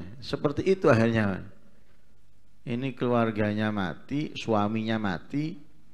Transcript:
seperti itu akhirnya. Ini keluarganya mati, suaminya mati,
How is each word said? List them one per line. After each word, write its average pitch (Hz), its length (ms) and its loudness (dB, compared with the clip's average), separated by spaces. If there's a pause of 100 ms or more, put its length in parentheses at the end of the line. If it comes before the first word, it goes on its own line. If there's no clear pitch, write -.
(260)
seperti 143 400 -2
itu 190 240 4
akhirnya. 110 560 4 (1200)
Ini 127 320 -4
keluarganya 110 720 4
mati, 104 640 -2
suaminya 110 640 2
mati, 139 640 -2 (320)